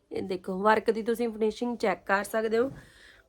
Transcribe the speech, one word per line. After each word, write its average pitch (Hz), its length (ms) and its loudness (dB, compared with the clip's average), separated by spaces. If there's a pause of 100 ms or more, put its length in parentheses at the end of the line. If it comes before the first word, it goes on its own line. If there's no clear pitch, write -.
(120)
ਇਹ - 100 -4
ਦੇਖੋ, 190 360 -4
ਵਰਕ 214 320 4
ਦੀ 220 120 0
ਤੁਸੀਂ 233 260 -2
ਫਿਨਿਸ਼ਿੰਗ 220 480 -2
ਚੈੱਕ 190 300 0
ਕਰ 196 180 0
ਸਕਦੇ 220 340 0
ਹੋ। 269 120 2 (580)